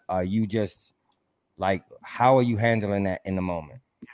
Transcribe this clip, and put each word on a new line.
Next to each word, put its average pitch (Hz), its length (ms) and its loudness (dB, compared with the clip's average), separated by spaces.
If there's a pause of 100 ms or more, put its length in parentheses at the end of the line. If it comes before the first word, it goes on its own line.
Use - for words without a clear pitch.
Are 90 160 -2
you 107 200 0
just, 104 460 -4 (680)
like, 95 260 0 (200)
how 127 340 4
are 123 60 4
you 117 140 0
handling 104 480 0
that 92 180 -4
in 95 120 -4
the 92 60 -2
moment? 85 380 -6 (340)